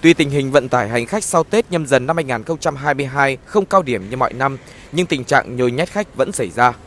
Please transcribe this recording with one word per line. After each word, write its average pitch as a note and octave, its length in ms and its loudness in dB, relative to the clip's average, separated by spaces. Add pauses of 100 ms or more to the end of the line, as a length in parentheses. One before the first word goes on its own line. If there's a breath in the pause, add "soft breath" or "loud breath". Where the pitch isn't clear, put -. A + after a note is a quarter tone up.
Tuy E3 120 8
tình D3 160 2
hình C3+ 220 0
vận C3 180 4
tải A#2 200 0
hành A#2 160 -2
khách G#3 180 -4
sau E3 200 0
Tết G#3+ 280 -2
Nhâm E3 140 -2
Dần C3 200 2
năm D#3+ 120 -2
hai E3 60 -2
nghìn A#2+ 200 -4
không D#3+ 140 -4
trăm D3 180 -4
hai C#3 180 -2
mươi C#3 120 -2
hai C3+ 400 0
không G3+ 200 0
cao F#3+ 160 2
điểm A2 280 -4
như B2 80 -8
mọi B2+ 160 0
năm, C3+ 240 -4 (340 loud breath)
nhưng F3 140 0
tình C#3+ 180 -4
trạng B2 320 0
nhồi B2 160 2
nhét D3 180 -2
khách - 260 -6
vẫn - 160 0
xảy A#2 180 -4
ra. A#2+ 240 2 (140)